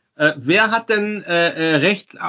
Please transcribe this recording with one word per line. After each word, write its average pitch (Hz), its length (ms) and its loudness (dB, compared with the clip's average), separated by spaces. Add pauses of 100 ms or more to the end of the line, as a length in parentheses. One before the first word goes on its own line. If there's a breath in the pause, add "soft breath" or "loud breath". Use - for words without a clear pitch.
(140)
Äh, 151 220 2
wer 175 340 2
hat 226 200 -2
denn, 208 320 -2
äh, 170 320 0
äh, 160 220 0
rechts, 190 400 -2
äh, - 20 -18 (100)